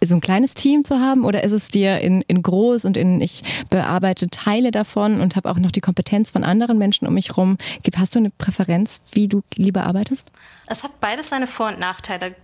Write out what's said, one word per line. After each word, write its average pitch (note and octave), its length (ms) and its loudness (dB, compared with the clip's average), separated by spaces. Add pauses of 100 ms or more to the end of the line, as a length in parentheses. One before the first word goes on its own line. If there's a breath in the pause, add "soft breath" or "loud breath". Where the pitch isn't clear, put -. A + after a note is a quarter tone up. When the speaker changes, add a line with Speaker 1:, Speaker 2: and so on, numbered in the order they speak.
Speaker 1:
so F3 120 2
ein E3 60 2
kleines G#3 340 0
Team C#4+ 280 2
zu C4+ 160 0
haben C4 260 2
oder G3+ 180 0
ist G3+ 80 0
es G#3+ 160 -2
dir G3 320 2
in, F#3 240 2
in F3+ 180 0
groß A3 440 2
und F#3+ 120 0
in, F3+ 240 4
ich - 220 -4 (260 loud breath)
bearbeite F#3 580 0
Teile A3+ 440 0
davon G#3+ 500 0
und F3+ 140 2
habe - 160 -2
auch E3+ 80 0
noch F3+ 100 4
die F#3+ 120 -2
Kompetenz G3+ 500 0
von - 120 0
anderen A3+ 360 2
Menschen G#3 280 0
um - 60 0
mich - 240 -2
rum? F#3 220 2 (240 loud breath)
Gibt, - 160 0
hast F#3 160 0
du A#3+ 40 2
eine G#3 120 2
Präferenz, F#3 800 -2
wie G#3 160 2
du G3+ 160 -2 (100)
lieber F#3+ 300 0
arbeitest? G3+ 480 -4 (400 loud breath)
Speaker 2:
Es - 120 -4
hat C#4+ 160 -16
beides A#3+ 300 -4
seine C4 180 -2
Vor- A#3 200 -4
und G3 120 -6
Nachteile. F#3 640 -6